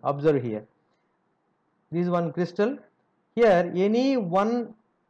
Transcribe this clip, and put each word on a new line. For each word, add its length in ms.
Observe 360
here. 220
This 140
is 40
one 220
crystal. 460
Here, 400
any 400
one 580